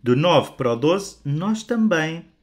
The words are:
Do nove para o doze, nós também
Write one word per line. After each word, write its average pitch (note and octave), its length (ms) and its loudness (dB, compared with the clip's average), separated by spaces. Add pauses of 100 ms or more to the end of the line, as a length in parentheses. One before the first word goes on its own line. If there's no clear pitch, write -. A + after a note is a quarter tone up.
Do A#2+ 120 4
nove D3+ 380 2
para A#2 200 -2
o - 20 0
doze, E3 480 -2
nós F3+ 380 -4
também E3+ 640 -2 (180)